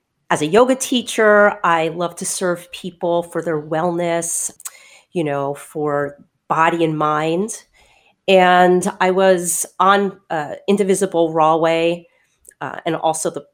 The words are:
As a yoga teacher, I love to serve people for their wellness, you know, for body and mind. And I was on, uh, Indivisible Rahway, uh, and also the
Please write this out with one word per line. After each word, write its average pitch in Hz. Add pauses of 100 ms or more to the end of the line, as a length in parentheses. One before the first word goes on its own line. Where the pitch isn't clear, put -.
(300)
As -
a 151
yoga 240
teacher, 214
I 165
love 170
to 190
serve 175
people 175
for 170
their 160
wellness, 170 (600)
you 170
know, 143
for 147 (300)
body 165
and 156
mind. 160 (640)
And 180 (100)
I 185
was 185 (160)
on, 196
uh, 151 (100)
Indivisible 190
Rahway, 165 (540)
uh, 139
and 165
also 160
the -